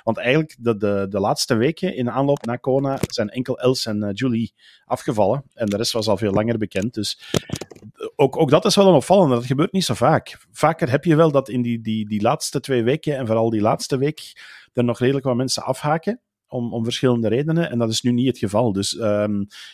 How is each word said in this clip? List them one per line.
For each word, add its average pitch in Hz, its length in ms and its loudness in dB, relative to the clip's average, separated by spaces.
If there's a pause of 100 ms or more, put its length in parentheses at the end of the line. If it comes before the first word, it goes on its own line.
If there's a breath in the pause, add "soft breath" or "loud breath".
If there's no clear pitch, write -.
Want 113 140 0
eigenlijk 151 420 0
de, 117 180 0
de, 101 320 0
de 98 100 -2
laatste 120 360 0
weken 165 400 0
in 120 160 -4
aanloop 139 340 -2
naar 120 140 -4
Kona 135 480 -2
zijn 107 220 -4
enkel 127 300 -6
Els 131 260 0
en, 104 180 -4
eh, 104 100 -4
Julie 117 400 -2 (320 soft breath)
afgevallen. 113 580 0 (100)
En 117 120 -4
de 101 120 0
rest 117 140 -2
was 110 160 -4
al 104 100 2
veel 104 160 -2
langer 113 240 0
bekend. 107 360 -4
Dus - 400 -8 (840 loud breath)
ook, 139 220 2
ook 151 120 2
dat 156 160 4
is 214 100 2
wel 196 120 6
een 185 60 8
opvallende. 156 420 6
Dat 120 100 -2
gebeurt 139 260 0
niet 185 140 -2
zo - 80 -2
vaak. 131 580 0
Vaker 156 380 0
heb 123 140 0
je 165 120 4
wel 160 160 6
dat 139 180 0
in 123 120 -2
die, 117 200 -2
die, 110 260 -4
die 104 140 -2
laatste 135 380 -2
twee 127 240 0
weken 143 340 -2
en 131 80 -6
vooral 113 240 2
die 113 120 0
laatste 131 360 0
week - 440 -6 (320 loud breath)
er 123 100 0
nog 120 160 -2
redelijk 127 260 0
wat 131 100 0
mensen 127 280 -4
afhaken, 160 560 -4 (320)
om, 120 220 -6
om 117 100 -4
verschillende 120 440 0
redenen. 156 420 0
En 120 80 -4
dat 117 120 0
is 113 120 -2
nu 123 100 2
niet 123 160 2
het 123 100 0
geval. 110 340 0
Dus, 98 260 -4
ehm, 104 460 -2 (300 loud breath)